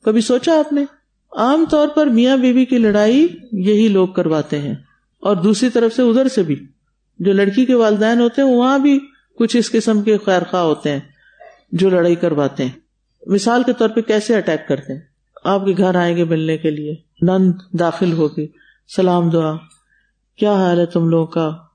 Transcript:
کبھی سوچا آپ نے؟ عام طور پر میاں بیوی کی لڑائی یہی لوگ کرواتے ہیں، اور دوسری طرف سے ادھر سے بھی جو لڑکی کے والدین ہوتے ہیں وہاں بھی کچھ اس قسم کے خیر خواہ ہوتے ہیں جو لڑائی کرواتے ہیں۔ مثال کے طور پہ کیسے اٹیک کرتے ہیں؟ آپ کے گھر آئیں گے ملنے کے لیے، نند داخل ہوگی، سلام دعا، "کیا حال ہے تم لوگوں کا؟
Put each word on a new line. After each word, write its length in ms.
کبھی 180
سوچا 380
آپ 140
نے؟ 120
عام 380
طور 180
پر 180
میاں 300
بیوی 280
کی 140
لڑائی 480
یہی 360
لوگ 200
کرواتے 500
ہیں، 160
اور 160
دوسری 340
طرف 260
سے 60
ادھر 260
سے 140
بھی 240
جو 140
لڑکی 320
کے 100
والدین 460
ہوتے 220
ہیں 60
وہاں 300
بھی 220
کچھ 200
اس 140
قسم 320
کے 220
خیر 260
خواہ 120
ہوتے 280
ہیں 100
جو 180
لڑائی 240
کرواتے 500
ہیں۔ 80
مثال 360
کے 100
طور 160
پہ 120
کیسے 360
اٹیک 320
کرتے 240
ہیں؟ 80
آپ 200
کے 140
گھر 160
آئیں 220
گے 80
ملنے 340
کے 120
لیے، 240
نند 300
داخل 340
ہوگی، 340
سلام 340
دعا، 260
"کیا 160
حال 280
ہے 60
تم 220
لوگوں 180
کا؟ 240